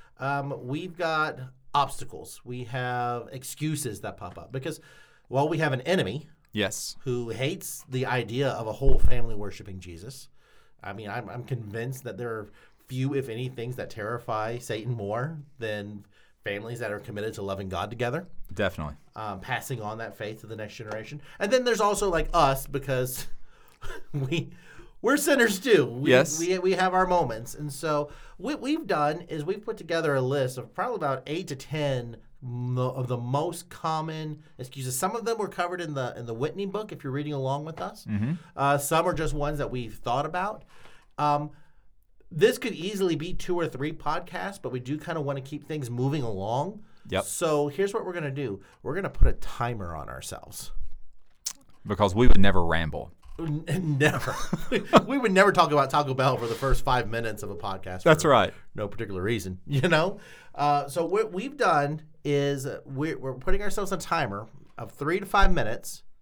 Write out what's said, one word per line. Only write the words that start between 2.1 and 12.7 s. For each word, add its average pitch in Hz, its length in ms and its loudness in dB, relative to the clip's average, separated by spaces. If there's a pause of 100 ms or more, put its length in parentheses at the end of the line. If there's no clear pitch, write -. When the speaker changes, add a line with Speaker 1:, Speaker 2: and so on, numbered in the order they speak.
Speaker 1:
We 123 200 -10
have 120 680 -4
excuses 131 680 -6
that 101 140 -10
pop 87 220 -14
up - 140 -16
because, 135 280 -8 (480)
well, 143 200 0
we 160 100 -2
have 151 140 0
an 131 100 -2
enemy 156 460 -2 (240)
Speaker 2:
Yes. - 480 -4
Speaker 1:
who 123 280 -4
hates 135 640 -6
the 127 160 -2
idea 120 420 -2
of 110 180 -6
a 107 60 -4
whole 135 260 10
family 117 360 12
worshiping 98 460 -6
Jesus. 90 480 -16 (540)
I 98 120 -10
mean, 104 160 -10
I'm, 104 180 -8
I'm 123 160 -12
convinced 117 600 -8
that 110 120 -10
there 120 140 -8
are 110 200 -10 (360)